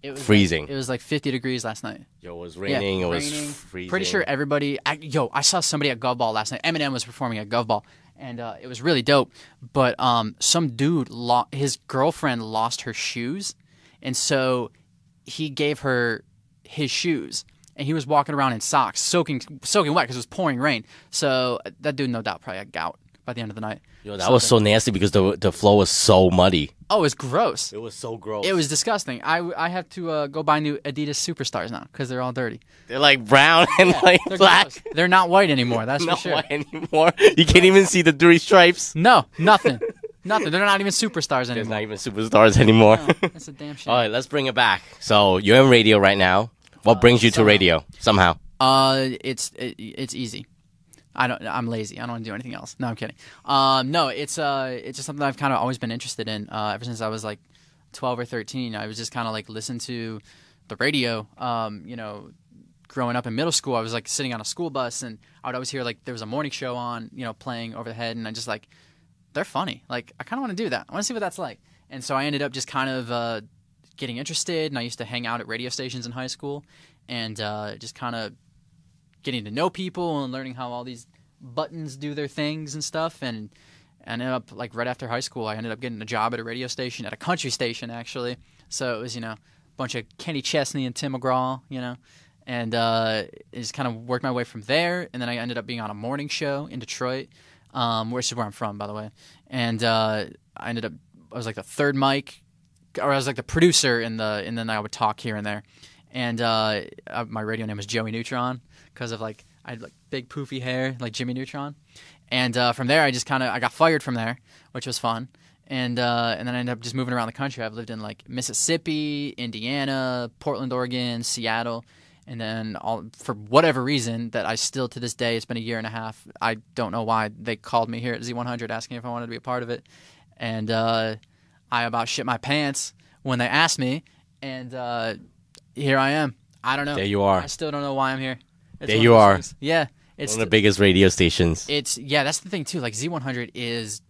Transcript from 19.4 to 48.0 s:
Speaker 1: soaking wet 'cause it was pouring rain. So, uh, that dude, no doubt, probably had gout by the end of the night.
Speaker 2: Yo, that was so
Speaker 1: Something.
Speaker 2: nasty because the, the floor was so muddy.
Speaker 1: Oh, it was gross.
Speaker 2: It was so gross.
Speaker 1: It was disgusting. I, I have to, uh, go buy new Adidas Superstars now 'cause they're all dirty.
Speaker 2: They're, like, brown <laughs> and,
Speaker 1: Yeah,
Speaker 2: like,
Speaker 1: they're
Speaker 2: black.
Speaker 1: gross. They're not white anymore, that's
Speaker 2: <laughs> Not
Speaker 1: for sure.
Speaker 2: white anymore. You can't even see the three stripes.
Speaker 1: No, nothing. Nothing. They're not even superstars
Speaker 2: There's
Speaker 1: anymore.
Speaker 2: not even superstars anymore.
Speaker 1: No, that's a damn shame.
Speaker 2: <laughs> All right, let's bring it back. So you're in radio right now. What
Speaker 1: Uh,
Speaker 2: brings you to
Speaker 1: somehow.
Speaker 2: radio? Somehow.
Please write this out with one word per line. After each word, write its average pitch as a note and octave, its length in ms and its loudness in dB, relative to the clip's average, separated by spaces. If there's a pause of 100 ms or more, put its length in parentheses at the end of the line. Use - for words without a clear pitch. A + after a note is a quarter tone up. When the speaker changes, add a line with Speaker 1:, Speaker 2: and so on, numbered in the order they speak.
Speaker 1:
soaking D#3 320 0
wet D#3 140 2
'cause B2 80 -10
it - 20 -6
was A#2 80 -8
pouring D3+ 320 -2
rain. B2+ 260 0 (280)
So, B2+ 520 0
uh, G2+ 60 -10 (120)
that C#3+ 140 -4
dude, C3+ 140 -2
no A2+ 140 -4
doubt, F#2+ 180 -6
probably F#2+ 160 -10
had F#2+ 140 -14
gout E2 260 -6 (260)
by B2 100 -10
the A#2 80 -8
end A2 100 -8
of G2+ 40 -14
the A2 60 -12
night. G#2+ 200 -10 (220)
Speaker 2:
Yo, G#2 140 -10
that F#2 140 2
was A#2+ 100 8
so - 140 6
Speaker 1:
Something. G#2+ 180 8
Speaker 2:
nasty A2 160 4
because G2 220 2
the, G2 260 4
the F#2+ 140 2
floor G#2 260 6
was F#2+ 140 6
so F#2 400 8
muddy. F2+ 400 6 (180)
Speaker 1:
Oh, G#3 100 4
it - 20 4
was D3 120 2
gross. D3+ 580 -2
Speaker 2:
It G#2 100 -12
was A2+ 120 -12
so A2+ 240 -10
gross. G#2+ 300 -6
Speaker 1:
It F#3+ 60 0
was D#3+ 140 0
disgusting. D3+ 540 -4
I, E3+ 340 -2
I E3 140 -2
have F3+ 200 -6
to, E3+ 200 -8
uh, D3+ 180 -2
go D3+ 140 -6
buy D3+ 180 2
new D3 180 -2
Adidas C#3+ 420 -6
Superstars A#2 500 -6
now A2+ 240 -12
'cause C3 160 -6
they're B2+ 120 -4
all B2+ 100 -4
dirty. A#2 300 -6 (260)
Speaker 2:
They're, B2 100 -6
like, C#3 260 8
brown D3 500 8
<laughs> - 60 2
and, F#3 120 10
Speaker 1:
Yeah, D3+ 80 4
Speaker 2:
like, F3+ 280 8
Speaker 1:
they're F#3 120 -4
Speaker 2:
black. F#3+ 240 10
Speaker 1:
gross. - 180 -4 (120)
They're E3 140 2
not F#3 220 6
white F#3 220 6
anymore, A#2+ 340 2
that's C#3+ 200 -2
Speaker 2:
<laughs> - 0 -
Not E3+ 120 0
Speaker 1:
for F3+ 120 -6
sure. D#3+ 40 0
Speaker 2:
white D#3 160 -2
anymore. D#3 720 2
You G3+ 260 8
can't F3 200 8
even F#3+ 200 10
see F3+ 160 4
the D#3+ 120 6
three E3 260 8
stripes. F3 560 6
Speaker 1:
No, F3 300 6 (120)
nothing. E3+ 420 6 (440)
Nothing. G#3 260 0
They're F#3 160 0
not G3 140 4
even G3 140 0
superstars C#3+ 520 -2
Speaker 2:
There's A#2+ 60 -8
Speaker 1:
anymore. A2 240 -4
Speaker 2:
not G#2+ 80 -2
even G#2+ 140 -8
superstars G#2+ 600 6
anymore. A2 400 10
Speaker 1:
No, - 240 0
that's E3 280 -6
a - 20 -16
damn D3 240 -14
shame. - 160 -6
Speaker 2:
<laughs> - 20 4
All B2 60 4
right, A2 100 0
let's B2 160 -2
bring C#3 220 0
it A#2+ 80 -2
back. A2 260 4 (180)
So G2+ 380 6
you're G#2 240 8
in C3+ 80 10
radio A2 300 10
right G2 180 8
now. F#2+ 340 4 (320)
What A2 140 8
Speaker 1:
Uh, - 40 -6
Speaker 2:
brings A#2+ 200 8
you A2+ 100 8
to - 40 -4
Speaker 1:
somehow. A2 120 6
Speaker 2:
radio? F#2 380 6 (140)
Somehow. F#2+ 380 6 (240)